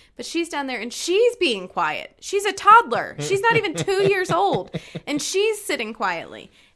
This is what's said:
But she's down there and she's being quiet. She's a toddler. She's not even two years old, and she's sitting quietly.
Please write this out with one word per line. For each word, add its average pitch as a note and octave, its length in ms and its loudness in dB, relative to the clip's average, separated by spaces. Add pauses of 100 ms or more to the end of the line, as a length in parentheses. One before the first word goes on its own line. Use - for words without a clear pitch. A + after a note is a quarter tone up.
(160)
But A#3+ 100 -12
she's E4 220 -4
down C#4+ 200 -6
there B3+ 120 -6
and A3+ 140 -8
she's G#4 420 2
being G#3+ 320 0
quiet. D#3 540 -4
She's G4 240 -2
a G4+ 80 0
toddler. F#4 640 4
She's F#4 220 0
not A4+ 160 2
even G4 160 0
two G4 340 0
years F#4+ 240 0
old, E4 400 0 (340)
and C#4+ 160 -4
she's G#4 400 0
sitting A#3 320 -4
quietly. E3 580 -6 (240)